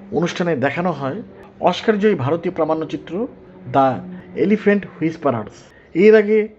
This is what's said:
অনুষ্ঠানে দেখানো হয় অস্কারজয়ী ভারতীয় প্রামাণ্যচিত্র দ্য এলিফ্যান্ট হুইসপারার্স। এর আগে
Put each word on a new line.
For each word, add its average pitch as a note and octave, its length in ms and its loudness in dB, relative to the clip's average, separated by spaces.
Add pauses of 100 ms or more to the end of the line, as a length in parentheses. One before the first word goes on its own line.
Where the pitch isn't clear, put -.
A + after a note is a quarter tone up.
(120)
অনুষ্ঠানে E3+ 440 -2
দেখানো C#3 360 -2
হয় C#3 260 -6 (420)
অস্কারজয়ী G#3 540 0
ভারতীয় D#3+ 400 -2
প্রামাণ্যচিত্র D#3 580 -4 (600)
দ্য C3+ 140 4 (500)
এলিফ্যান্ট G3+ 500 2
হুইসপারার্স। C#3 680 -4 (400)
এর G#3+ 200 8
আগে G#3+ 240 4 (200)